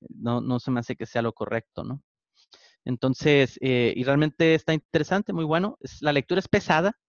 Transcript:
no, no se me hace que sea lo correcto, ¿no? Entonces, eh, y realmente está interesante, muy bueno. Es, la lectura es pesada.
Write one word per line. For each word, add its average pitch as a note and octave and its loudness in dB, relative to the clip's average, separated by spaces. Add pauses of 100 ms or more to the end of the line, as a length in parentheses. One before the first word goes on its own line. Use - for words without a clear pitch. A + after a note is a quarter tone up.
no, A#2+ -4
no A#2+ -2
se C3+ -6
me B2 -2
hace A#2+ -8
que A2 -10
sea A#2+ -4
lo A2+ -2
correcto, - -8
¿no? C#3 -10 (840)
Entonces, C3 2
eh, B2 2
y B2+ -4
realmente D3+ 2
está - -2
interesante, F3 -2
muy E3 -4
bueno. E3+ -2
Es, - -14
la D3 0
lectura C#3 0
es - -4
pesada. F#3 2 (120)